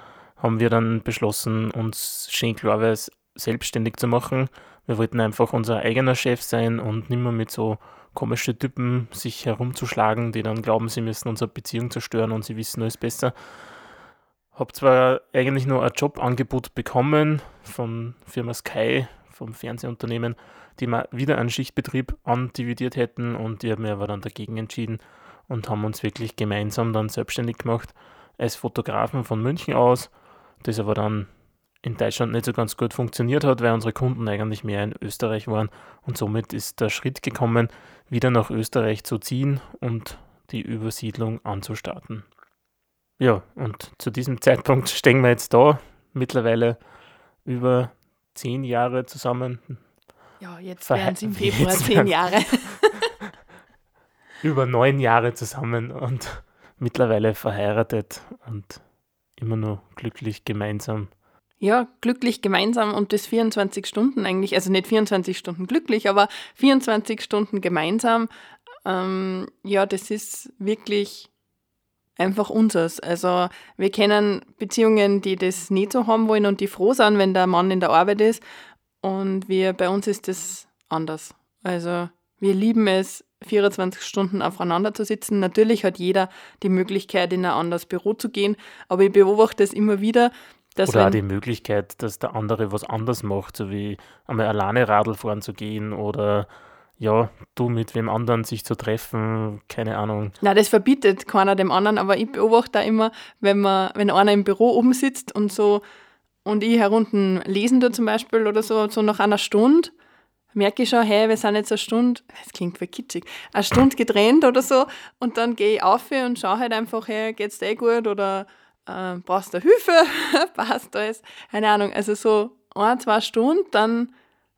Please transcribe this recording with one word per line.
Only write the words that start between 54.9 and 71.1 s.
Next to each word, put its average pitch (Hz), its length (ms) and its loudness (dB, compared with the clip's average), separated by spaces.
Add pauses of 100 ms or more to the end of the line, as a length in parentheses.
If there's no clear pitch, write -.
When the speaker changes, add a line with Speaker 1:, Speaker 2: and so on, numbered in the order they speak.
Speaker 1:
Jahre 117 340 4
zusammen 117 580 -6
und - 520 -8 (340)
mittlerweile 110 580 0
verheiratet 104 840 -2 (260)
und 107 340 -14 (540)
immer 110 200 -4
nur 107 260 -4 (140)
glücklich - 500 -10
gemeinsam. 104 640 -4 (520)
Speaker 2:
Ja, 233 280 2 (140)
glücklich 247 400 -2
gemeinsam 208 500 0
und 202 220 -2
das 208 140 -2
vierundzwanzig 214 580 -2
Stunden 240 400 0
eigentlich, 190 300 -2
also 185 160 0
nicht 190 160 2
vierundzwanzig 196 500 0
Stunden 180 300 -8
glücklich, 233 420 0
aber 202 180 4 (280)
vierundzwanzig 240 680 2
Stunden 208 400 -2
gemeinsam. 214 680 0 (540)
Ähm, 190 640 -4 (160)
ja, 196 220 0
das 196 240 -4
ist - 480 -10
wirklich 202 720 -4 (880)